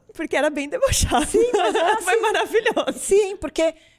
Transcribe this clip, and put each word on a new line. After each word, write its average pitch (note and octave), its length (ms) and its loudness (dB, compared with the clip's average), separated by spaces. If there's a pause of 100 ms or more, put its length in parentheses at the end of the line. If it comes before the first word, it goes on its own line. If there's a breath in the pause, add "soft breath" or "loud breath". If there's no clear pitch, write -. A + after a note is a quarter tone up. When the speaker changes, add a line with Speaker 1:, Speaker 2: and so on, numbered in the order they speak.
(140)
Speaker 1:
porque E4 220 -6
era C#4+ 120 2
bem C#4+ 200 -4
debochado. - 580 0
Speaker 2:
Sim, A#4 300 2
mas G4+ 180 0
era G#4+ 240 2
Speaker 1:
<laughs> G#4+ 40 -8
Foi F4+ 120 0
Speaker 2:
assim. A4+ 80 2
Speaker 1:
maravilhoso. G#4 800 0
Speaker 2:
Sim, G4 360 2
porque D#4+ 380 -2 (240 soft breath)